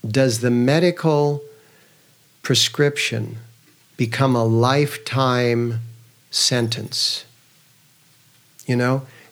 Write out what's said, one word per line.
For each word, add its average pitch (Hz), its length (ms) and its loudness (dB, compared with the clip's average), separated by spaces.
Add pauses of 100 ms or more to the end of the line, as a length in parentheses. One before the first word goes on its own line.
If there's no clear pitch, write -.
does 113 340 2
the 120 100 0
medical 147 920 2 (1000)
prescription 120 920 -2 (600)
become 127 380 0
a 117 100 2
lifetime 123 1300 0 (520)
sentence. - 920 -2 (1400)
You 127 100 0
know, 131 300 0 (260)